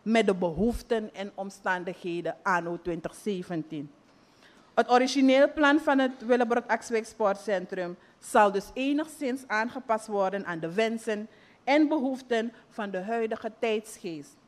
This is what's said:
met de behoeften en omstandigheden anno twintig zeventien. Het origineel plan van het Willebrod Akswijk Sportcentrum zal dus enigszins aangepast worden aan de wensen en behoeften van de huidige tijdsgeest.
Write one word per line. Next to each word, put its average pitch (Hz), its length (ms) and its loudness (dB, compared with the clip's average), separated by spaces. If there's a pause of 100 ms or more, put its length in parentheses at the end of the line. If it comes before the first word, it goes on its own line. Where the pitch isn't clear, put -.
met 220 240 2
de 196 80 2
behoeften 208 800 -2
en 196 220 -10
omstandigheden 180 1040 -6
anno 175 400 0
twintig 160 340 -6
zeventien. 165 760 -6 (840)
Het 240 180 2
origineel 262 640 6
plan 294 260 4
van 285 200 2
het 254 260 -2
Willebrod 240 420 2
Akswijk 220 380 -2
Sportcentrum 190 920 -2 (220)
zal 208 320 4
dus 190 220 -4
enigszins 277 760 -4
aangepast 220 600 -4
worden 202 380 -2
aan 170 140 -6
de 165 140 -6
wensen 220 540 -2 (360)
en 294 240 4
behoeften 247 640 -2 (180)
van 208 200 -8
de 185 120 -6
huidige 226 580 -4
tijdsgeest. 214 760 -6 (120)